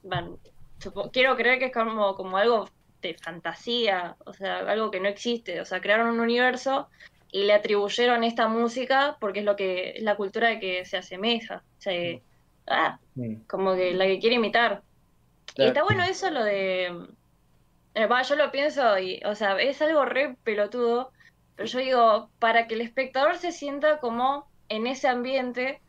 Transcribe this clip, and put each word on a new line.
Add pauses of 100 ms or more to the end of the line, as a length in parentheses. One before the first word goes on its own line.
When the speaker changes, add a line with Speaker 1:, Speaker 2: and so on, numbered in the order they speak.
Speaker 1:
bueno, (420)
supo-,
quiero
creer
que
es
como,
como
algo (340)
de
fantasía, (100)
o
sea,
algo
que
no
existe.
O
sea,
crearon
un
universo (420)
y
le
atribuyeron
esta
música
porque
es
lo
que,
es
la
cultura
de
que
se
asemeja, (160)
se, (440)
Speaker 2:
Mm.
Speaker 1:
ah, (160)
Speaker 3:
Mm. (120)
Speaker 1:
como
que
la
que
quiere
imitar. (680)
Y
Speaker 4:
Claro.
Speaker 1:
está
bueno
eso,
lo
de, (1080)
eh,
va,
yo
lo
pienso
y,
o
sea,
es
algo
re
pelotudo, (460)
pero
yo
digo,
para
que
el
espectador
se
sienta
como (220)
en
ese
ambiente